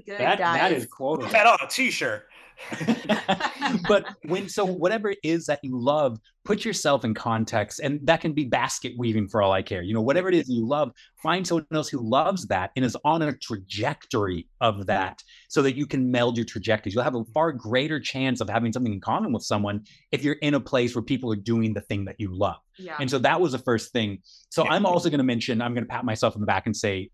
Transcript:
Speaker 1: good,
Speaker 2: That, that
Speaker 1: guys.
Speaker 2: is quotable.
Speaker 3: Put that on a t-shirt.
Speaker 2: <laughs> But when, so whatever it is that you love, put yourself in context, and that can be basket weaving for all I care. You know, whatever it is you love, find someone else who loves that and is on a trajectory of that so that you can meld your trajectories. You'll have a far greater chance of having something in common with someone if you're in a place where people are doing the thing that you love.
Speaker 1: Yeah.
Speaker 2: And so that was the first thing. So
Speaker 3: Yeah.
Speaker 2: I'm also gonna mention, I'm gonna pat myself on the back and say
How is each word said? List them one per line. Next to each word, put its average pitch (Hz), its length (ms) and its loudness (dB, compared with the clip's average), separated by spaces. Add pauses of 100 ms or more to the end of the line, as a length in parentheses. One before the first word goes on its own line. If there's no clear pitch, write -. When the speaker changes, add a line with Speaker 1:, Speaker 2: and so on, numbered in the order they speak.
Speaker 1:
good, 202 120 -10
Speaker 2:
That, 170 200 2
that 170 320 2
Speaker 1:
guys. 147 120 2
Speaker 2:
is - 40 -8
quotable. 135 400 -4
Speaker 3:
Put - 60 -2
that 214 120 6
on 226 160 8
a - 60 -6
t-shirt. 160 560 -2 (560)
Speaker 2:
<laughs> 220 260 -2 (840)
But 202 180 4 (200)
when, 185 240 -4
so 208 160 0
whatever 185 440 0
it 196 140 -4
is 160 240 0
that 147 160 0
you 127 160 -4
love, 131 400 2 (240)
put 214 200 0
yourself 160 400 0
in 110 100 0
context, 110 680 -2
and 147 280 -2
that 165 140 4
can 160 120 -2
be 147 120 0
basket 123 520 -2
weaving 107 300 0
for 107 140 2
all 98 100 6
I 95 100 2
care. 95 200 -6
You 95 120 -4
know, 110 80 0
whatever 156 280 2
it 185 60 4
is 156 140 2
you 120 180 0
love, 143 240 0 (300)
find 175 240 0
someone 165 280 0
else 151 160 -2
who 139 180 -4
loves 160 400 2
that 92 280 0
and 131 100 2
is 113 180 -2
on 160 180 4
a 147 160 0
trajectory 101 1080 -4 (140)
of 104 260 0
that 95 340 -2 (280)
so 156 140 2
that 135 120 2
you 139 100 -2
can 127 260 0
meld 120 260 2
your 117 80 0
trajectories. 107 480 -2
You'll 120 100 0
have 127 120 0
a 113 180 -4
far 160 180 2
greater 135 480 -2
chance 131 420 -2
of 104 80 -4
having 117 220 0
something 117 220 -2
in 95 80 -6
common 156 320 -2
with 104 100 -4
someone 104 400 -2 (280)
if 131 120 -2
you're 143 180 2
in 147 120 2
a 139 60 2
place 120 360 0
where 117 60 0
people 123 300 -2
are 107 60 0
doing 110 360 0
the 98 80 -4
thing 101 240 -4
that 98 140 -12
you 101 160 -4
love. 95 220 -2 (200)
Speaker 1:
Yeah. 170 220 -12
Speaker 2:
And 135 100 -4
so 135 100 0
that 143 220 2
was 160 120 2
the 127 60 -4
first 117 320 -2
thing. 104 280 -2 (300)
So 160 140 0
Speaker 3:
Yeah. 143 100 2
Speaker 2:
I'm 202 120 2
also 175 240 2
gonna 143 140 2
mention, 117 380 0
I'm 120 120 -2
gonna 117 140 -2
pat 123 180 -6
myself 113 300 0
on 104 60 -6
the 104 60 0
back 95 180 0
and 107 100 -2
say 98 380 -2